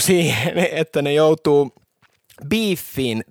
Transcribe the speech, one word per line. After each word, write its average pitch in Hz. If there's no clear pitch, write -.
<laughs> -
siihen, 170
että 156
ne 143
joutuu 151
beefiin 143